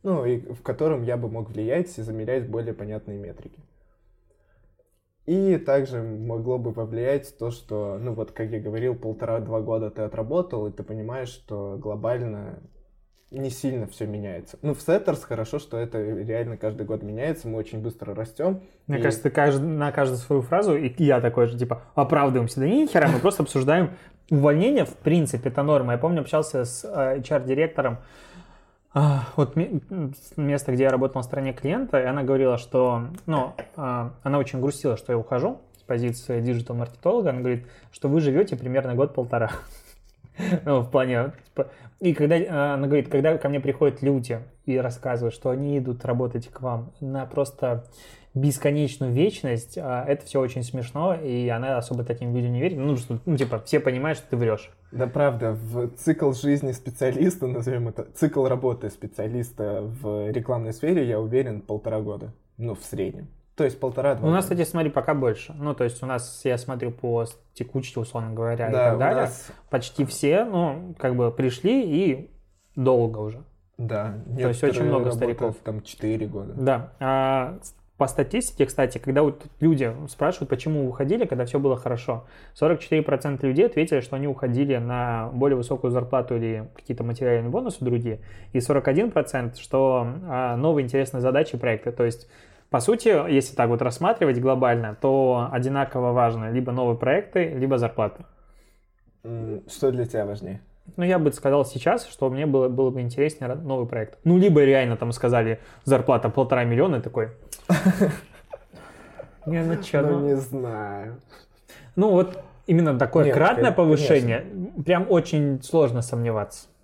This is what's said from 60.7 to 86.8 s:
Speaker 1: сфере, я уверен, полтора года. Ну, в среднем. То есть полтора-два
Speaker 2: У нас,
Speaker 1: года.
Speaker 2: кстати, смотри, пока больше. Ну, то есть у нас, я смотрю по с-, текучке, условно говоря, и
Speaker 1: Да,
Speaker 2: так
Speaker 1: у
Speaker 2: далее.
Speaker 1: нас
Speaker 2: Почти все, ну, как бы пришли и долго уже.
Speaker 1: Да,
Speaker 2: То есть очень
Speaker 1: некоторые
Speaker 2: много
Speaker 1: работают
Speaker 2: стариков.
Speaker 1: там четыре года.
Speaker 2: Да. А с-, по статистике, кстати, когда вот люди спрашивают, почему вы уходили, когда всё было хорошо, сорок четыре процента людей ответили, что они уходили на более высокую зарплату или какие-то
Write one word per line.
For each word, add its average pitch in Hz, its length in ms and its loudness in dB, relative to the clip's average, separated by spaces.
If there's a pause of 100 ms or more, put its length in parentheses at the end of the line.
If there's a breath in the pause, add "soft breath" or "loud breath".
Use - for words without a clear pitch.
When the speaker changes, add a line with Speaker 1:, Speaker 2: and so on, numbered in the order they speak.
Speaker 1:
сфере, 156 340 0
я 110 140 -2
уверен, 110 420 -2
полтора 107 380 -4
года. 107 320 -8 (260)
Ну, 113 180 -6
в - 100 -18
среднем. - 420 -8 (280)
То 151 100 2
есть 127 120 0
полтора-два 131 480 0
Speaker 2:
У 156 60 6
нас, 190 140 2
Speaker 1:
года. 190 100 -2
Speaker 2:
кстати, 170 140 0
смотри, 160 200 0
пока 139 240 0
больше. 131 400 0
Ну, 147 220 -4
то 127 80 0
есть 120 180 -2
у 131 40 -6
нас, 127 400 -6
я 123 120 2
смотрю 123 340 -6
по 117 340 -2
с-, - 120 -16 (160)
текучке, 123 460 -6
условно 113 340 -6
говоря, 117 360 -2
и - 20 0
Speaker 1:
Да, 107 140 4
Speaker 2:
так 117 100 6
Speaker 1:
у 117 40 -2
Speaker 2:
далее. 196 240 4
Speaker 1:
нас - 280 -6 (180 loud breath)
Speaker 2:
Почти 135 360 -2
все, 170 400 2
ну, 175 520 -2
как 127 200 0
бы 120 120 4
пришли 170 540 2
и 160 480 0 (460)
долго 120 420 4
уже. 110 240 -8 (340)
Speaker 1:
Да, 110 360 -4 (240)
Speaker 2:
То 127 100 0
есть 120 160 0
очень 147 40 4 (180)
Speaker 1:
некоторые 120 40 4
Speaker 2:
много 123 200 2
Speaker 1:
работают 120 60 -2 (240)
Speaker 2:
стариков. 113 220 -2
Speaker 1:
там 107 200 -8
четыре 110 440 -4
года. 101 300 -10
Speaker 2:
Да. 127 460 0
А 135 600 0
с-, - 120 -18 (240)
по - 100 2
статистике, 143 580 0
кстати, 127 320 -2
когда 135 260 2
вот 139 200 0 (160)
люди 135 340 2 (140)
спрашивают, 156 420 -2
почему 143 340 0
вы 127 80 0
уходили, 147 340 0
когда 123 180 -2
всё 120 160 -2
было 135 160 2
хорошо, 120 480 -4 (300 loud breath)
сорок 160 260 2
четыре 156 220 0
процента 143 440 -2
людей 139 200 4
ответили, 160 340 2
что 123 160 -6
они 143 120 -2
уходили 131 500 0
на 120 560 -2
более 135 240 4
высокую 123 340 -2
зарплату 123 460 0
или 113 400 -4
какие-то 120 260 -8